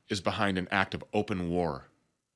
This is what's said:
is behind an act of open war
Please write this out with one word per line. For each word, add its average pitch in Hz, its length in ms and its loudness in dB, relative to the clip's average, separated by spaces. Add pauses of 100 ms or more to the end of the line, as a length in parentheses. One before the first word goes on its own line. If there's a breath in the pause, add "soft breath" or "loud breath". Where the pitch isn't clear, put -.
is 104 140 -2
behind 98 360 0
an 92 140 -2
act 98 220 2
of 82 100 -6 (100)
open 98 360 0
war 85 380 0 (480)